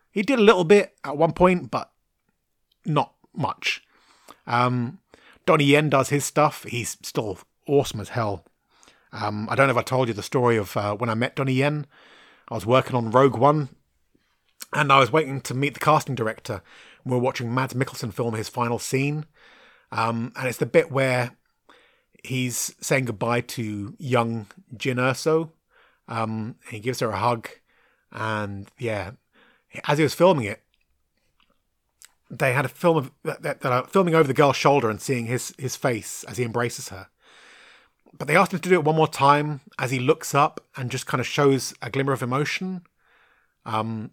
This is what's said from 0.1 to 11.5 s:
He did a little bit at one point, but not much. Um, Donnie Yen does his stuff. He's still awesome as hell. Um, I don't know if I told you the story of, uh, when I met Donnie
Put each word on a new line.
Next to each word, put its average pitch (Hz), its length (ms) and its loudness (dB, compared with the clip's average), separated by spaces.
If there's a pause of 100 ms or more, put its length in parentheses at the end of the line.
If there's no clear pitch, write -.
He 202 100 -2
did 254 160 0
a 226 60 4
little 196 200 8
bit 202 400 4
at 139 140 -6
one 160 160 2
point, 175 380 2
but - 200 -4 (920)
not 147 280 0 (200)
much. - 500 -4 (640)
Um, 123 540 0 (460)
Donnie 156 200 4
Yen 147 240 6
does 135 200 2
his 143 160 0
stuff. - 400 0
He's 117 360 -6
still 107 380 -6 (280)
awesome 139 320 0
as 98 100 -10
hell. 104 360 -6 (680)
Um, 107 380 -6
I 113 60 -2
don't 135 120 4
know 135 40 2
if 120 60 0
I 123 60 2
told 131 240 0
you 113 60 -2
the 98 80 -8
story 120 360 2
of, 98 200 -4
uh, 104 180 -2
when 117 140 -4
I 110 60 -2
met 123 200 -2
Donnie 135 180 -2